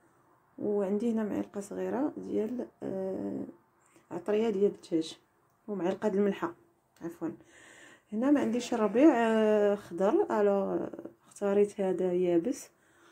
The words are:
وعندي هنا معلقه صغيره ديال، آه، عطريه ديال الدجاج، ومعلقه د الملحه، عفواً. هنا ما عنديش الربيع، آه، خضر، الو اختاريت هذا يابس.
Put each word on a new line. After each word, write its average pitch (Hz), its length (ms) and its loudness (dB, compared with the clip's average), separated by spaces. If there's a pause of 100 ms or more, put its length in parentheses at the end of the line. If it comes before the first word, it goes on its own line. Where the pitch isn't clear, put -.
(580)
وعندي 208 540 -2
هنا 220 120 -2
معلقه 196 360 -6
صغيره 196 560 -4
ديال، 214 500 -4 (160)
آه، 202 640 -6 (680)
عطريه 214 400 -2
ديال 196 240 2
الدجاج، - 440 -4 (500)
ومعلقه 196 400 -2
د 190 80 -2
الملحه، 196 380 0 (460)
عفواً. 165 280 -8 (840)
هنا 240 180 0
ما 277 100 4
عنديش 233 340 -2
الربيع، 226 420 6
آه، 214 580 4
خضر، 208 680 0
الو 190 480 0 (400)
اختاريت 202 520 0
هذا 185 320 0
يابس. 180 580 0 (420)